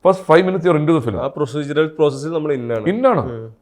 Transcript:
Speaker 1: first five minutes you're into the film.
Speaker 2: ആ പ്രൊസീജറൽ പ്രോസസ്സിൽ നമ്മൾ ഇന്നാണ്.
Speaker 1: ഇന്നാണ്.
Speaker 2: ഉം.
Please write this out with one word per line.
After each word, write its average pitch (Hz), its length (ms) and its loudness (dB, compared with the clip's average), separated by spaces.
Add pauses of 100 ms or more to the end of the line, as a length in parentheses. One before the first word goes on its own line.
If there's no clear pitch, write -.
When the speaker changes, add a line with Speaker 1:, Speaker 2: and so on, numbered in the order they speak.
Speaker 1:
first 185 120 2 (120)
five 180 160 6
minutes 185 200 -2
you're 156 140 4
into 160 160 2
the 120 100 -2
film. 107 120 -4
Speaker 2:
ആ 127 60 -4
പ്രൊസീജറൽ 143 600 -2
പ്രോസസ്സിൽ 156 460 -2
നമ്മൾ 151 200 -2
ഇന്നാണ്. 120 340 -4
Speaker 1:
ഇന്നാണ്. 196 460 0
Speaker 2:
ഉം. 113 300 -14